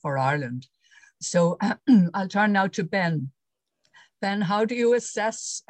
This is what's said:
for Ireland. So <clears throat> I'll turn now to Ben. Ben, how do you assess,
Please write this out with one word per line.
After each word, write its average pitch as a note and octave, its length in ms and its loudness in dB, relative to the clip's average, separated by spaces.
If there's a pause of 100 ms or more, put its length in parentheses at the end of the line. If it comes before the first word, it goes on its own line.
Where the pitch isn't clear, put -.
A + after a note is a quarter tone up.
for C#3 160 -4
Ireland. C3 480 -2 (540)
So F3 380 0 (280)
<clears throat> F#3 280 6
I'll G3 140 -4
turn G#3 240 0
now G3 160 2
to G#3 140 -4
Ben. E3 480 -2 (880)
Ben, G3+ 200 -4
how G#3 240 0
do A3+ 100 -2
you A#3+ 200 2
assess, A3+ 760 -6